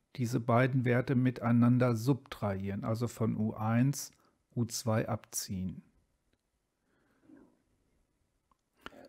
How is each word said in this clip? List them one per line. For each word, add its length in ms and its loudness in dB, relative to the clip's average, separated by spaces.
diese 220 -2
beiden 460 2
Werte 320 2
miteinander 800 4
subtrahieren, 880 -4
also 240 -2
von 280 -2
U 180 -2
eins 580 0
U 100 0
zwei 440 -2
abziehen. 760 -8